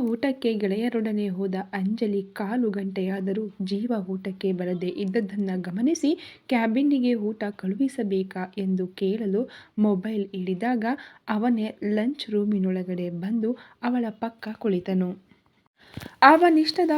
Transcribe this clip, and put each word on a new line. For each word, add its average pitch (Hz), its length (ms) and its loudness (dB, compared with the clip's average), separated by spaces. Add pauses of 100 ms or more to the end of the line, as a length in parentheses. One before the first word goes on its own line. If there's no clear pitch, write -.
ಊಟಕ್ಕೆ 240 500 -2
ಗೆಳೆಯರೊಡನೆ 214 760 0
ಹೋದ 190 260 -4 (180)
ಅಂಜಲಿ 202 500 -2 (100)
ಕಾಲು 220 380 -2
ಗಂಟೆಯಾದರೂ 196 760 -4 (180)
ಜೀವ 202 300 -2 (160)
ಊಟಕ್ಕೆ 190 440 -4
ಬರದೆ 180 440 -2
ಇದ್ದದ್ದನ್ನ 202 600 -2
ಗಮನಿಸಿ 233 540 0 (380)
ಕ್ಯಾಬಿನ್ನಿಗೆ 247 640 2 (100)
ಊಟ 214 180 -4 (140)
ಕಳುಹಿಸಬೇಕಾ 190 880 -2 (140)
ಎಂದು 190 360 0
ಕೇಳಲು 202 480 0 (360)
ಮೊಬೈಲ್ 208 460 2 (100)
ಹಿಡಿದಾಗ 196 500 -2 (440)
ಅವನೇ 220 400 0 (240)
ಲಂಚ್ 233 380 0
ರೂಮಿನೊಳಗಡೆ 185 800 0 (100)
ಬಂದು 220 320 -2 (300)
ಅವಳ 247 280 0
ಪಕ್ಕ 226 380 -8 (100)
ಕುಳಿತನು. 185 520 0 (1120)
ಅವನಿಷ್ಟದ 320 760 8